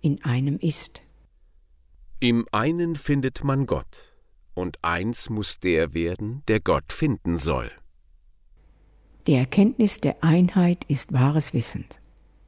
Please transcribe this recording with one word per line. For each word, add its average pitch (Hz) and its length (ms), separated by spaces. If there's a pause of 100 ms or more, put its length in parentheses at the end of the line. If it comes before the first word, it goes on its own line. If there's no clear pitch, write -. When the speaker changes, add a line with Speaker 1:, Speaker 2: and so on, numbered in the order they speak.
Speaker 1:
in 147 220
einem 131 380
ist. - 420 (1200)
Speaker 2:
Im 117 300
einen 165 440
findet 139 480
man 139 200
Gott, - 480 (400)
und 90 320
eins 90 460
muss 107 280
der 82 360
werden, 92 540
der 110 120
Gott 76 320
finden 98 460
soll. 67 320 (1600)
Speaker 1:
Die 165 60
Erkenntnis 202 680
der - 200
Einheit 175 600
ist - 300
wahres 143 400
Wissen. - 320 (600)